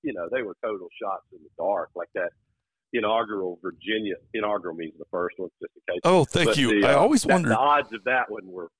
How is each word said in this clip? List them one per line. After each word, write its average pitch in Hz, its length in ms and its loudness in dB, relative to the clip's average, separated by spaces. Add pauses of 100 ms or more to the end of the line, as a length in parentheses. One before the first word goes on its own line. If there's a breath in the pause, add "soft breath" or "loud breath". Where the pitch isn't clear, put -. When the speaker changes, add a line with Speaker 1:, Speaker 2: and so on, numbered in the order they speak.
Speaker 1:
you 135 120 -6
know, 85 180 -6
they 127 100 -2
were 95 120 -8 (100)
total 98 240 -6 (140)
shots 95 300 -6
in 87 100 -20
the 76 160 -20
dark, 82 380 -2
like 87 180 -10
that 87 160 -4 (600)
inaugural 107 680 -2
Virginia, 95 540 -6 (200)
inaugural 101 420 -4
means 82 240 -10
the 80 100 -16
first 90 260 -2
one, 90 140 -8 (100)
just 82 140 -12
in - 200 -8
case. 87 100 -6
Speaker 2:
Oh, 175 200 4
thank - 260 0
Speaker 1:
But - 80 2
Speaker 2:
you. 110 220 4
Speaker 1:
the, 98 60 4
Speaker 2:
I 135 60 6
Speaker 1:
uh, 139 60 6
Speaker 2:
always 247 260 4
Speaker 1:
that, - 80 2
Speaker 2:
wondered. 170 180 4
Speaker 1:
the 110 80 4
odds 143 340 2
of 110 120 -8
that 127 260 0
one 104 160 -10
were 90 340 -12